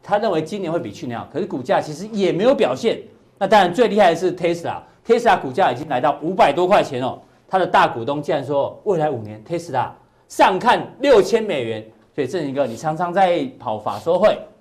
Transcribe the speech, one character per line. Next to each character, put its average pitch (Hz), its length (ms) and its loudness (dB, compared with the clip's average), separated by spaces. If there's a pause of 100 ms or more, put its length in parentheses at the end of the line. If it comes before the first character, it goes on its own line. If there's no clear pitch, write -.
他 202 160 -2
认 220 140 0
为 160 100 0
今 196 180 -8
年 165 140 -4
会 170 60 -2
比 110 120 -8
去 - 140 -14
年 117 140 -6
好， 92 120 -12
可 143 80 -6
是 196 60 -4
股 139 160 -8
价 170 180 0
其 156 140 -6
实 180 140 -12
也 196 240 0
没 175 120 -2
有 247 120 4
表 131 180 0
现。 170 260 -2 (380)
那 196 80 -2
当 208 160 6
然 175 100 2
最 226 160 4
厉 202 120 0
害 185 100 8
的 165 60 2
是 180 200 -2
Tesla，Tesla 170 1040 0
股 - 120 -8
价 165 200 2
已 117 40 -4
经 151 120 -10
来 131 140 -2
到 147 220 0
五 180 100 -4
百 175 180 4
多 170 140 0
块 180 160 4
钱 131 220 -4
哦， 117 160 -6 (280)
他 190 120 0
的 175 80 0
大 185 200 4
股 113 160 -6
东 143 160 -4
竟 165 140 -4
然 135 100 -2
说 135 420 -2
未 190 120 0
来 151 100 0
五 127 140 -4
年 107 260 -14
Tesla 131 420 -4 (380)
上 214 300 2
看 190 420 0
六 262 220 6
千 220 220 0
美 156 200 -4
元。 110 220 -6 (300)
所 147 80 -2
以 127 40 -2
正 170 160 -4
一 135 80 -4
个， 135 140 0
你 117 100 -6
常 156 220 -4
常 175 160 -4
在 175 340 2 (120)
跑 110 180 -6
法 107 220 -6
说 170 180 0
会 196 200 4 (240)